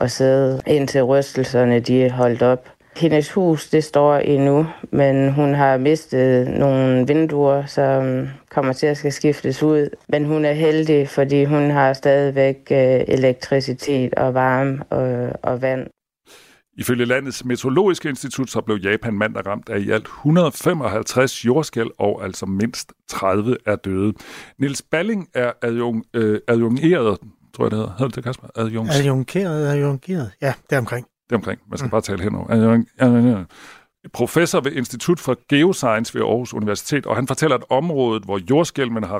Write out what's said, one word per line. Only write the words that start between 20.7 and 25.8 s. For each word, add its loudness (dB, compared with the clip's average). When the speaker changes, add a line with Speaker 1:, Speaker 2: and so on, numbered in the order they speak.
Speaker 2:
jordskælv, 0
og -2
altså -10
mindst -4
tredive 0
er 0
døde. -2
Niels -4
Balling -2
er 0
adjun-, -2